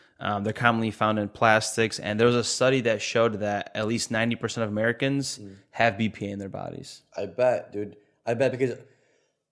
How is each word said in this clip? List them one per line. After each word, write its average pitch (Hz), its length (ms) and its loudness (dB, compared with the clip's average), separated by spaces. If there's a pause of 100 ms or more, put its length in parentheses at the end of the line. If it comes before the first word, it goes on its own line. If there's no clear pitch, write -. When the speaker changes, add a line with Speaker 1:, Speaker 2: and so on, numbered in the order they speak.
(200)
Speaker 1:
Um, 101 240 -4
they're 107 100 -2
commonly 113 380 2
found 107 280 0
in 104 100 -2
plastics. 110 720 2
And 104 200 -2
there 117 80 6
was 120 80 4
a 120 80 2
study 131 380 2
that 110 200 0
showed 113 380 2
that 104 340 -4
at 107 140 -2
least 117 240 -2
ninety 117 240 0
percent 117 280 -4
of 107 60 -2
Americans 120 720 -2
Speaker 2:
Mm. 101 160 -18 (160)
Speaker 1:
have 113 260 2
B 110 120 0
P 101 180 -6
A - 40 -6
in 101 80 -8
their 98 100 -8
bodies. - 520 -12 (160)
Speaker 2:
I 98 80 -6
bet, 120 460 0
dude. 104 240 -8 (300)
I 117 100 0
bet 127 160 2
because 123 260 -2 (760)